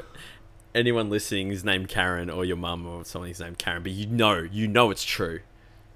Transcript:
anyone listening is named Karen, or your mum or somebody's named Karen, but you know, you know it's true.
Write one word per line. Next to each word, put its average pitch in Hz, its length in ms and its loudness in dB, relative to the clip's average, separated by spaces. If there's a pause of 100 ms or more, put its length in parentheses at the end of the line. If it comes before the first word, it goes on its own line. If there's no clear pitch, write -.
(760)
anyone 117 340 4
listening 101 420 0
is 95 140 -4
named 95 240 2
Karen, 90 400 0
or 90 160 -2
your 90 120 0
mum 87 280 -4
or 85 200 -10
somebody's 87 360 -10
named 85 160 -10
Karen, 87 260 -4
but 95 100 -4
you 101 140 -6
know, 107 440 4
you 107 160 0
know 110 240 6
it's - 120 -4
true. 85 360 -2 (560)